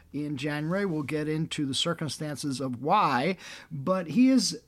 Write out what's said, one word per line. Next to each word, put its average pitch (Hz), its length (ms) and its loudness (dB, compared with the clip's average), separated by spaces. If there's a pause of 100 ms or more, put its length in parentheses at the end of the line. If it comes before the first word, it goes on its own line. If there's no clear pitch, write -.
(140)
in 147 240 -4
January. 151 480 -2
We'll 156 180 -2
get 151 240 -4
into 156 380 -2
the 135 80 -2
circumstances 151 880 -4
of 123 200 -4
why, 160 560 2 (320)
but 170 380 -2
he 247 220 6
has 220 260 4 (120)